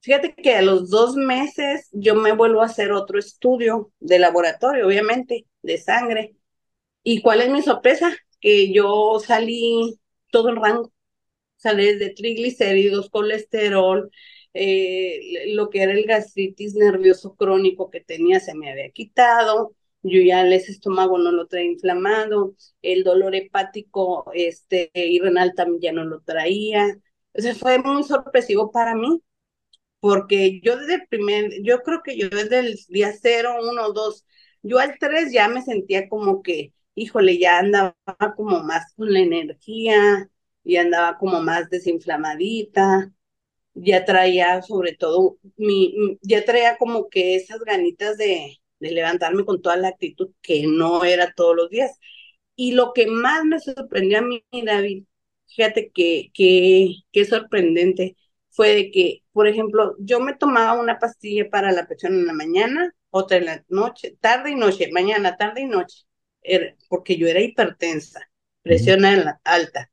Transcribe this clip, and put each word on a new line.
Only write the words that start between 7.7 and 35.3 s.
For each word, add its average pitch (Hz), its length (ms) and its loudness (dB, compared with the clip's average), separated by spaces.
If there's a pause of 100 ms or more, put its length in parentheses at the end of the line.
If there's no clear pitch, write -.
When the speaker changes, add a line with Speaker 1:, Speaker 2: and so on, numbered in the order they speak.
Speaker 1:
Que 202 320 4
yo 208 480 2
salí 233 800 -2 (300)
todo 233 200 2
el 233 60 -4
rango. 226 360 -2 (640)
Salí 208 300 0
desde 202 280 0
triglicéridos, 202 960 -2
colesterol, 208 1000 -2 (440)
eh, 185 1000 -4
lo 208 160 -4
que 196 120 -2
era 190 100 2
el 214 140 0
gastritis 202 680 -4
nervioso 190 640 4
crónico 190 540 0
que 170 100 -14
tenía 170 400 0
se 165 140 -14
me 151 160 -14
había 135 200 -12
quitado, 226 840 0 (280)
yo 185 200 2
ya 180 200 4
el, 180 100 4
ese 185 200 0
estómago 185 460 -2
no 175 140 0
lo 170 160 -4
traía 175 240 -4
inflamado, 196 840 -2 (280)
el 185 220 -2
dolor 190 300 2
hepático, 190 1000 -6
este, 170 600 -4
y 175 260 0
renal 180 340 2
también 170 260 -2
ya 165 120 -4
no 160 120 -6
lo 160 180 -12
traía. 202 760 -2 (360)
O 220 80 -6
sea, 233 120 -4
fue 254 240 2
muy 277 260 -2
sorpresivo 240 680 0
para 233 240 -2
mí, 262 280 -2 (800)
porque 196 600 0
yo 233 140 0
desde 294 200 -4
el - 120 -10
primer, 208 420 -2 (120)
yo 240 200 0
creo 330 220 -6
que 269 140 -10
yo 202 120 -4
desde 214 300 -2
el 233 180 -6 (100)
día 202 320 -2
cero, 240 360 0 (140)
uno, 226 220 -6
dos, 214 340 -8 (360)
yo 233 160 0
al 277 200 0
tres 302 340 -2